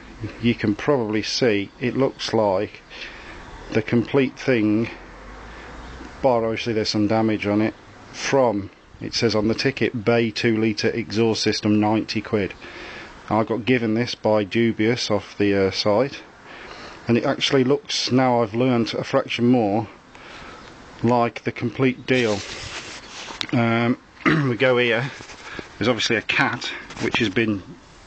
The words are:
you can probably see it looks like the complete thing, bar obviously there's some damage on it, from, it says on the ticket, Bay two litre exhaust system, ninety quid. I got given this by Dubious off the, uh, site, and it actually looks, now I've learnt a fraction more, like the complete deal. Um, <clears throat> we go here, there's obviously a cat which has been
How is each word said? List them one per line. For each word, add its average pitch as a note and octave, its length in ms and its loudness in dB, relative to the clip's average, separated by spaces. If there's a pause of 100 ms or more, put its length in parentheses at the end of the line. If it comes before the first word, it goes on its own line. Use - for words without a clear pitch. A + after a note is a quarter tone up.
(420)
you A#2 120 4
can G#2+ 200 0
probably A2 480 0
see G2+ 480 0 (100)
it A#2+ 160 -4
looks - 380 -2
like G#2 480 0 (920)
the A2+ 80 2
complete B2+ 580 0
thing, A2+ 520 2 (1300)
bar A#2+ 240 4
obviously A2+ 300 -2
there's G#2+ 160 0
some G#2+ 180 2
damage A2 380 2
on G#2 160 2
it, A2+ 100 0 (400)
from, G#2+ 560 0 (320)
it A2 140 -8
says A2 200 2
on G#2+ 140 2
the A2+ 60 2
ticket, A#2+ 500 -2
Bay A#2 260 2
two A#2 240 0
litre A2 360 0
exhaust G#2+ 520 0
system, G#2+ 380 2
ninety G#2+ 400 0
quid. G2+ 320 -2 (800)
I G#2+ 120 2
got A2 220 -2
given A#2 300 2
this A#2+ 200 -2
by G#2+ 300 2
Dubious A2+ 680 0
off - 280 -2
the, G2+ 160 4
uh, F#2+ 160 4
site, A2 500 0 (880)
and A#2 80 6
it - 80 0
actually C3+ 400 2
looks, - 480 0
now B2 300 4
I've G#2 120 -2
learnt B2 380 2
a - 100 -2
fraction B2 440 0
more, A2+ 420 4 (1120)
like A#2+ 420 2
the - 80 -4
complete B2+ 520 -2
deal. A#2 340 2 (1120)
Um, A#2 460 2 (300)
<clears throat> - 0 -
we C#3+ 320 2
go C3 180 6
here, A#2+ 340 2 (680)
there's G#2 100 2
obviously A2+ 280 2
a G2+ 60 0
cat - 440 -2 (340)
which - 160 -2
has A2+ 140 2
been G#2+ 320 0 (440)